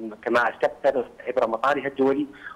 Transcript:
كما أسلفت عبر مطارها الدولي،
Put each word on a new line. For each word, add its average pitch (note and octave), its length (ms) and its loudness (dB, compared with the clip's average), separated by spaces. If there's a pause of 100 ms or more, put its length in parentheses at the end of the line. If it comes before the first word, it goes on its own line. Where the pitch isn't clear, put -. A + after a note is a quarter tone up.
(220)
كما A#2+ 260 2
أسلفت C#3 580 0 (220)
عبر B2 200 0
مطارها C3 380 0
الدولي، C#3 400 2 (300)